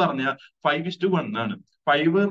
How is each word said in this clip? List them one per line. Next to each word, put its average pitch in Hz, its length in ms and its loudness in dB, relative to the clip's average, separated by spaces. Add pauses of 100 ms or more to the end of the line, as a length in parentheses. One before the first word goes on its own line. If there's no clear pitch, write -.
പറഞ്ഞാൽ 131 300 -2 (320)
five 156 260 0
is - 120 -12
to 190 140 2
one 143 120 -4 (140)
ആണ്. 98 120 -4 (340)
five 165 400 4